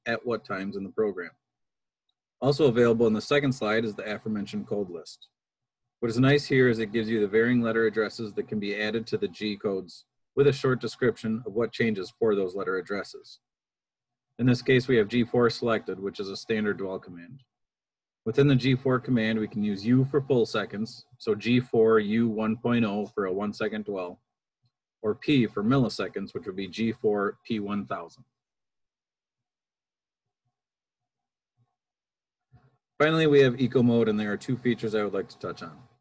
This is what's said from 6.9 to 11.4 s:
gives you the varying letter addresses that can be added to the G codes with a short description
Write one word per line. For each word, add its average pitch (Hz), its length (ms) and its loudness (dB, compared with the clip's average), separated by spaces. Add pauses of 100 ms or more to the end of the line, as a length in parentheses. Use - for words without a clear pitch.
gives 113 160 -2
you 113 120 0
the 104 80 2
varying 117 340 4
letter 113 240 0
addresses 107 460 -4
that 104 160 -6
can 110 100 -4
be 101 220 -4
added 110 260 -4
to - 100 -4
the 101 120 -4
G 104 280 -6
codes 95 480 -6 (300)
with 139 140 4
a 139 40 6
short 131 280 -2
description 113 680 -2